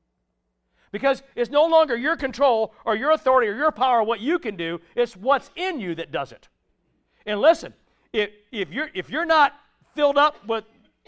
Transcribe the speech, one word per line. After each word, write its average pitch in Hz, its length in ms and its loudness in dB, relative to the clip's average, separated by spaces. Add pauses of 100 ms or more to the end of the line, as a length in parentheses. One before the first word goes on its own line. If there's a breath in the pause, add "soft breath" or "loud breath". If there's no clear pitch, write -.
(920)
Because 269 320 -2 (120)
it's 240 140 -2
no 294 160 4
longer 320 300 4
your 285 220 -2
control 240 560 0 (120 loud breath)
or 214 100 0
your 254 160 0
authority 262 380 2
or 202 60 -6
your 294 160 0
power, 240 320 0
what 214 160 -4
you 277 200 -2
can 202 180 -8
do, 165 240 -6 (140 soft breath)
it's 240 200 -2
what's 254 400 -2
in 349 240 -6
you 180 160 -6
that 151 160 -12
does 139 200 -6
it. - 180 -20 (760)
And 208 140 -4
listen, 269 340 2 (380)
if, 208 180 -4 (220)
if 190 200 -8
you're, 208 220 -8
if 180 160 -10
you're 294 160 -4
not 320 280 2 (420)
filled 285 220 2
up 294 280 2
with 220 200 -6 (420)